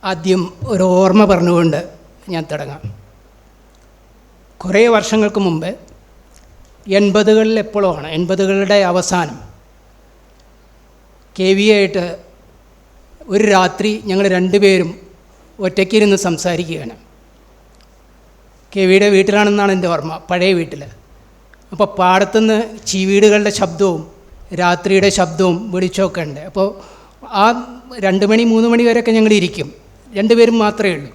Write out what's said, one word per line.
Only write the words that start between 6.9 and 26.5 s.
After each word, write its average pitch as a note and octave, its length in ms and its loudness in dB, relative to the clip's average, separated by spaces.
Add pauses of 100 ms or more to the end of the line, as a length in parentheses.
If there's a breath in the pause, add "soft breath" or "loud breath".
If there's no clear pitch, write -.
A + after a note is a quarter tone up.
എൺപതുകളിൽ G#3+ 640 2
എപ്പോഴോ G#3 340 -2
ആണ്, D3 100 -10 (100)
എൺപതുകളുടെ F#3+ 600 0 (140)
അവസാനം, F3 460 -2 (2000)
കെ F#3 220 0
വി G#3 180 2
ആയിട്ട് F#3+ 300 0 (1300)
ഒരു G#3+ 100 0 (120)
രാത്രി F#3 360 0 (200)
ഞങ്ങൾ F#3+ 140 0 (120)
രണ്ടുപേരും F#3 520 2 (720)
ഒറ്റയ്ക്കിരുന്ന് G3 680 0
സംസാരിക്കുകയാണ്. D#3+ 680 -6 (1800)
കെ G3 180 0
വിയുടെ G3+ 260 4
വീട്ടിലാണെന്നാണ് G3+ 600 2
എൻ്റെ F3+ 200 -2
ഓർമ്മ, D#3 180 -8 (160)
പഴയ F#3 300 0
വീട്ടിൽ. C#3+ 220 -10 (880)
അപ്പോൾ G3 160 -2 (100)
പാടത്തുനിന്ന് G3+ 600 0 (320)
ചീവീടുകളുടെ G3+ 680 2
ശബ്ദവും E3+ 420 -2 (640)
രാത്രിയുടെ F#3 560 2
ശബ്ദവും F3 400 0 (160)
വെളിച്ചമൊക്കെ F3+ 540 -4
ഉണ്ട്. C#3+ 200 -14
അപ്പോൾ G3 180 -2 (720 loud breath)